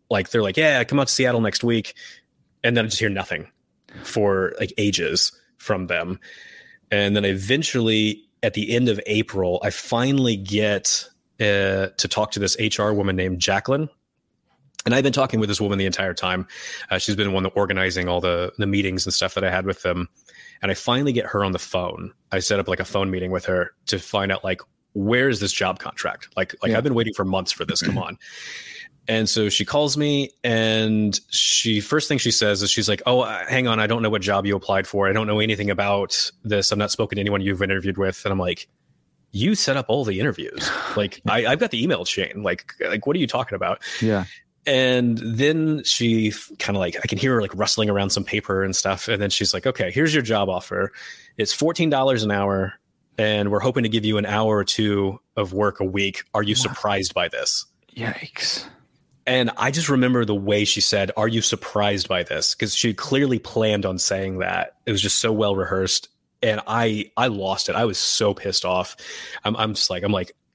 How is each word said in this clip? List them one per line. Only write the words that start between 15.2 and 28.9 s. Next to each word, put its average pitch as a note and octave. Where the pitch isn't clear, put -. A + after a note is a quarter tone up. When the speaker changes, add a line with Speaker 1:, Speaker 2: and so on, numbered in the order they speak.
Speaker 1:
with G#2+
this G2+
woman G2+
the G2
entire F#2+
time. F#2
Uh, F#2
she's G2+
been G2+
the G2
one F#2+
that F#2+
organizing F#2
all F2
the, F2+
the G#2
meetings G2
and F2+
stuff F#2+
that G2
I F#2+
had F#2
with F#2+
them. F2+
And G2
I F#2
finally C3+
get A#2
her G2+
on F#2+
the F2
phone. F2+
I G2
set G2
up, -
like, F#2
a F#2
phone G2
meeting F#2
with F#2
her F2+
to G2+
find G2
out, F#2+
like, F#2
where A#2
is A2+
this G2
job F#2
contract? -
Like, F#2+
like, A2
Speaker 2:
Yeah. A2
Speaker 1:
I've A#2+
been C#3
waiting A2+
for G2
months F#2+
for -
this. -
Come -
Speaker 2:
<clears throat> F2
Speaker 1:
on. -